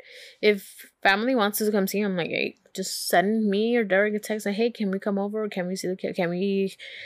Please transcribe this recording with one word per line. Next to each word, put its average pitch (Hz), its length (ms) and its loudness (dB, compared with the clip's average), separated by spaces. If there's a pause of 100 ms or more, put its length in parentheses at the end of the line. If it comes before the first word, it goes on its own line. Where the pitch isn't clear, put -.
(400)
if - 500 0 (120)
family 214 320 2
wants 208 240 2
to 214 140 0
come 196 160 2
see 196 120 -2
him, 208 120 0
I'm 180 40 -4
like, 165 140 -2
"Hey, - 260 -2 (180)
just - 340 -6
send 208 420 4
me 220 260 2
or 233 80 2
Derek 202 300 2
a 214 60 0
text, 214 260 -4
like, 202 80 0
'Hey, 233 160 2
can 208 220 -2
we 190 60 -2
come 202 200 -2
over? 208 300 -2
Can 185 180 -4
we 185 100 -4
see 190 120 -4
the 185 80 -2
kid? - 180 -4
Can 175 160 0
we 196 460 0 (300)